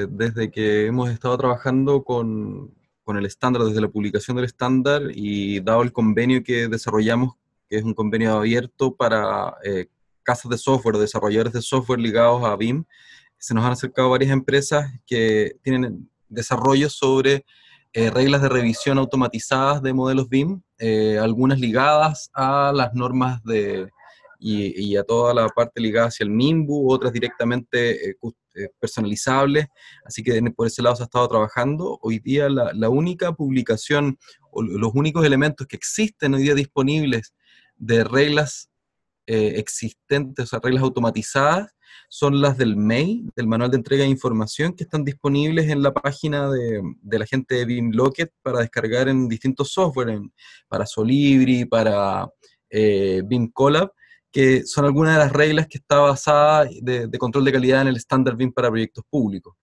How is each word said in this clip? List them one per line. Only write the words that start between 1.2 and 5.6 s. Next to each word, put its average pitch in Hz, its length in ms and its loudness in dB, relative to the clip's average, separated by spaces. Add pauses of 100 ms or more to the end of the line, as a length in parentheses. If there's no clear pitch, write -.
trabajando 131 680 0
con, 107 720 -6 (280)
con 104 140 -6
el 101 80 -2
estándar, 123 380 0
desde 107 180 0
la 104 80 0
publicación 104 460 -4
del 123 100 -2
estándar, 131 580 0 (100)
y 101 480 -4